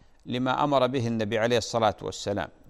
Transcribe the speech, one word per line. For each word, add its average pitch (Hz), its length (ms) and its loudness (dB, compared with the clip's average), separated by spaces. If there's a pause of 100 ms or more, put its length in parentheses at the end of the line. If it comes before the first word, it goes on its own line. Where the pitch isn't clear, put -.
(260)
لما 127 380 0
أمر 139 220 4
به 123 200 -2
النبي 113 320 -2
عليه 117 200 2
الصلاة 110 440 0
والسلام. 101 460 -6 (220)